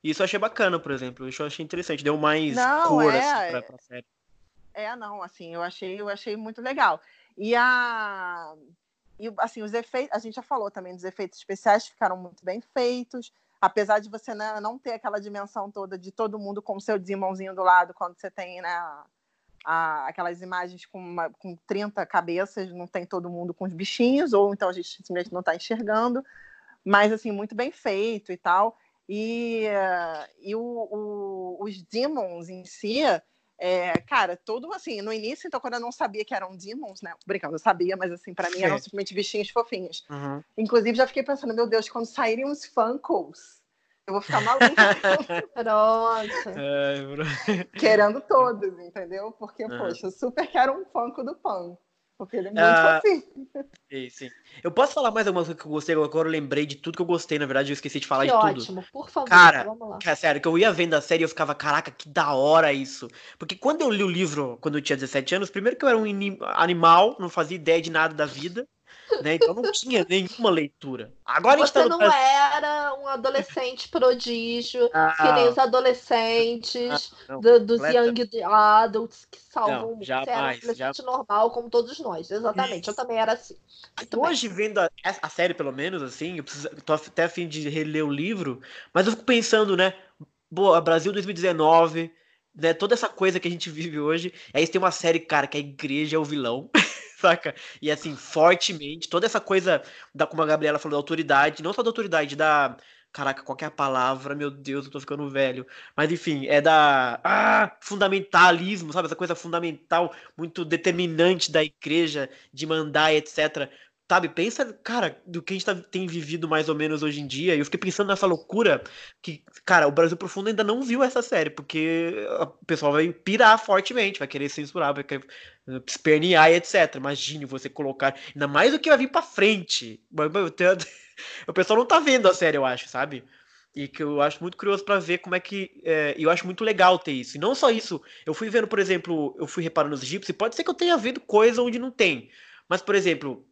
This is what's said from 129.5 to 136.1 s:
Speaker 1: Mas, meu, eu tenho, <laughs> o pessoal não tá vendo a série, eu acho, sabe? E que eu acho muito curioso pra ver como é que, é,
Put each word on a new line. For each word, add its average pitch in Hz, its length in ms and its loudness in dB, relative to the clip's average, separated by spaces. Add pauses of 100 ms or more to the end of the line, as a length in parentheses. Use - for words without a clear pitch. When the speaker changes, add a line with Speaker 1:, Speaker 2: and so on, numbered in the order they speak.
Speaker 1:
Mas, 151 220 -2
meu, 190 120 -2
eu 170 100 -2
tenho, 180 240 4 (340)
<laughs> - 380 -18
o 175 40 -10
pessoal 185 260 4
não 247 80 2
tá 339 120 6
vendo 262 300 6
a 180 60 6
série, 156 220 2
eu 139 80 0
acho, 127 240 -4
sabe? 131 360 -6 (500)
E 143 140 -10
que - 160 -10
eu 147 180 0
acho 151 180 0
muito 180 160 -10
curioso 196 280 -2
pra 202 160 2
ver 175 180 -2
como 180 160 -6
é 180 60 -2
que, 196 440 -10
é, 156 320 0